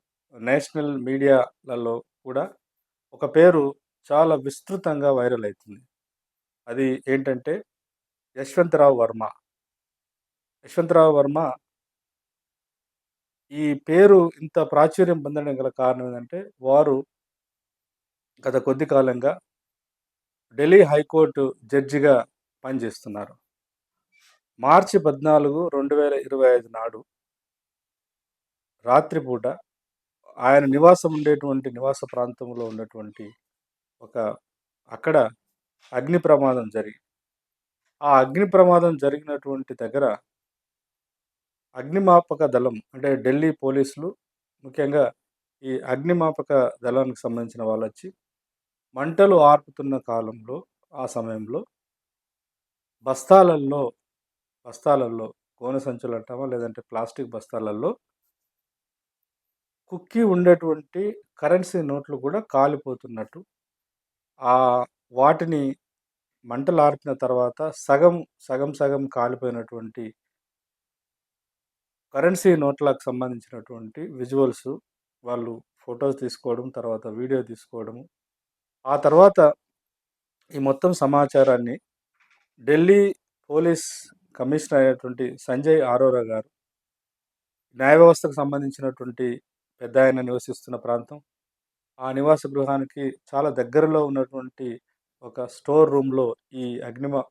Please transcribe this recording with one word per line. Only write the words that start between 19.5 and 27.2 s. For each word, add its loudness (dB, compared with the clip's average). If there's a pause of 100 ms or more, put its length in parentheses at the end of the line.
ఢిల్లీ 8
హైకోర్టు 2
జడ్జిగా 2 (380)
పనిచేస్తున్నారు. -10 (1300)
మార్చి 4
పద్నాలుగు, 0
రెండు -2
వేల 2
ఇరవై 0
ఐదు 2
నాడు -12 (1800)